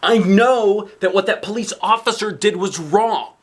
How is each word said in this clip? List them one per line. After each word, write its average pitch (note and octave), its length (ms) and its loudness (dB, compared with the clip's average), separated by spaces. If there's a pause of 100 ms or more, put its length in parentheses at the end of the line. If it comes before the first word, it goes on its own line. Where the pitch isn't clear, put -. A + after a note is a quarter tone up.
I G#3 160 2
know G#3 720 2 (120)
that F#3 120 0
what F#3+ 120 2
that G3 160 -4
police G#3+ 400 -6
officer A3 500 -2
did F3+ 260 -2
was F3+ 220 -4
wrong E3+ 640 -2